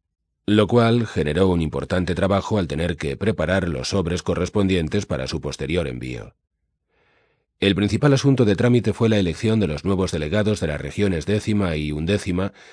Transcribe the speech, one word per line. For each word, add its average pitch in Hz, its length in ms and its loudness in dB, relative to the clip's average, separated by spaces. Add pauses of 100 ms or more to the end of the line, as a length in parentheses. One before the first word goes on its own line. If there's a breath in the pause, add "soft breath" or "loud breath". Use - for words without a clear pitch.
(460)
lo 104 220 4
cual 117 400 4
generó 82 400 2
un 85 140 2
importante 80 520 -2
trabajo 98 460 0
al 87 80 -2
tener 78 300 -2
que 69 200 -4
preparar 90 500 0
los 65 220 -4
sobres 90 320 -2
correspondientes 92 880 0
para 65 180 -4
su 71 160 -6
posterior 71 460 -4
envío. 62 480 -10 (1200)
El 98 140 4
principal 104 400 2
asunto 131 320 4
de 101 100 4
trámite 120 380 2
fue 113 160 2
la 107 80 4
elección 104 420 0
de 98 60 2
los 73 180 -4
nuevos 92 280 0
delegados 98 480 0
de 85 80 -2
las 73 120 -4
regiones 82 460 -2
décima 101 500 0
y 76 160 -2
undécima, 92 600 -2 (200 loud breath)